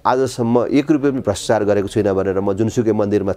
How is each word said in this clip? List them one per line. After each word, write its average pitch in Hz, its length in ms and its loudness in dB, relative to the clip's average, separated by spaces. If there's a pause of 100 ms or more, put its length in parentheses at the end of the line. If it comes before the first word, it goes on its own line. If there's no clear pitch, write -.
आजसम्म 123 600 0
एक 147 240 0
रुपियाँ 143 220 2
पनि 131 100 -4
भ्रष्टाचार 107 420 0
गरेको 101 240 0
छुइनँ 101 260 0
भनेर, 95 260 0
म 101 120 -2
जुनसुकै 110 400 0
मन्दिरमा 101 440 0